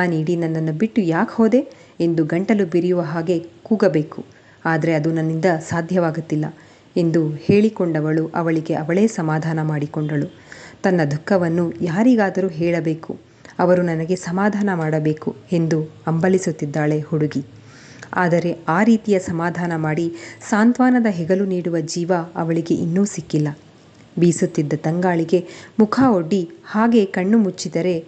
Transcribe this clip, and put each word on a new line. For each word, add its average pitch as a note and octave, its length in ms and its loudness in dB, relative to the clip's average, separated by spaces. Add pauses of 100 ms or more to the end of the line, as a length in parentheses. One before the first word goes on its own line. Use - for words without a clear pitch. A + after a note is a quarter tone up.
ನೀಡಿ E3 300 0
ನನ್ನನ್ನು D#3+ 360 -2
ಬಿಟ್ಟು G#3+ 280 0
ಯಾಕ್ E3+ 300 0
ಹೋದೆ A#3 360 2 (340)
ಎಂದು E3+ 240 2
ಗಂಟಲು G3 420 0
ಬಿರಿಯುವ F3 340 0
ಹಾಗೆ E3 460 -2 (160)
ಕೂಗಬೇಕು. D#3+ 640 0 (400)
ಆದ್ರೆ E3 300 0
ಅದು D#3 180 0
ನನ್ನಿಂದ D#3+ 320 -2 (260)
ಸಾಧ್ಯವಾಗುತ್ತಿಲ್ಲ E3 720 -2 (520)
ಎಂದು E3 340 2
ಹೇಳಿಕೊಂಡವಳು D#3+ 1040 0
ಅವಳಿಗೆ E3 400 -2
ಅವಳೇ E3+ 320 2
ಸಮಾಧಾನ D#3+ 560 -2
ಮಾಡಿಕೊಂಡಳು. D3+ 640 -2 (560)
ತನ್ನ F#3 180 2 (100)
ದುಃಖವನ್ನು E3+ 720 0
ಯಾರಿಗಾದರೂ F#3+ 680 2
ಹೇಳಬೇಕು, D#3+ 720 -2 (400)
ಅವರು F3+ 240 4
ನನಗೆ E3 340 -2
ಸಮಾಧಾನ G3 580 0
ಮಾಡಬೇಕು D#3 640 -2 (160)
ಎಂದು E3 300 0
ಹಂಬಲಿಸುತ್ತಿದ್ದಾಳೆ D#3+ 1200 -2
ಹುಡುಗಿ. D3+ 460 -4 (680)
ಆದರೆ E3+ 420 0 (120)
ಆ E3+ 140 2
ರೀತಿಯ G#3+ 360 4
ಸಮಾಧಾನ E3+ 580 -4
ಮಾಡಿ D#3+ 360 -2 (380)
ಸಾಂತ್ವನದ A#3+ 600 4
ಹೆಗಲು F#3 340 0
ನೀಡುವ F3 360 -2
ಜೀವ E3+ 320 -4 (240)
ಅವಳಿಗೆ E3 380 0
ಇನ್ನೂ F3 300 0
ಸಿಕ್ಕಿಲ್ಲ. D#3 440 -2 (680)
ಬೀಸುತ್ತಿದ್ದ E3 580 2
ತಂಗಾಳಿಗೆ F3 680 0 (320)
ಮುಖ G#3+ 220 2 (100)
ಒಡ್ಡಿ F3 400 0 (160)
ಹಾಗೆ A3 380 4
ಕಣ್ಣು F#3+ 340 2
ಮುಚ್ಚಿದರೆ F3 680 -2